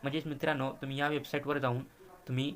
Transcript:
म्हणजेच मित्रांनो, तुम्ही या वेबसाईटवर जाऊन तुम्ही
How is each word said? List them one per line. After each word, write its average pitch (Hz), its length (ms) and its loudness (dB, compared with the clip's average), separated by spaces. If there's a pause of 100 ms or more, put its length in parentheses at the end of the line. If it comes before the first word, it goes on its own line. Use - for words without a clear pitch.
म्हणजेच 143 240 0
मित्रांनो, 143 440 2
तुम्ही 135 280 -4
या 143 80 4
वेबसाईटवर 143 500 0
जाऊन 127 220 2 (480)
तुम्ही 131 280 0